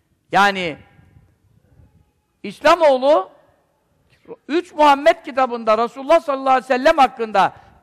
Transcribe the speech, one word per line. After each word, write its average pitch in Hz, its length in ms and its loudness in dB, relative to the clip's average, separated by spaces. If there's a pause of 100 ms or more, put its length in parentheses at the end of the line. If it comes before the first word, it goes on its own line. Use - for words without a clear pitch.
(320)
Yani 185 460 -2 (1700)
İslamoğlu 294 840 0 (1160)
üç 339 260 -6
Muhammed 302 520 2
kitabında 240 520 -2
Resulullah 269 420 -2
sallallahu 269 300 -6
aleyhi 262 140 0
ve 254 140 -4
sellem 311 200 0
hakkında 214 560 0 (300)